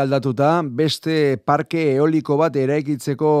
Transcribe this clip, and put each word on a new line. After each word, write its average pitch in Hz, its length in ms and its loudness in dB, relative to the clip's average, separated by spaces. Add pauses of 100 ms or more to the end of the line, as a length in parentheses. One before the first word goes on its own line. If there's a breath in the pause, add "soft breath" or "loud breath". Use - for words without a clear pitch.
aldatuta, 139 640 0
beste 143 680 -2 (100)
parke 147 460 0
eoliko 151 420 0
bat 151 240 0
eraikitzeko 143 680 -2 (120)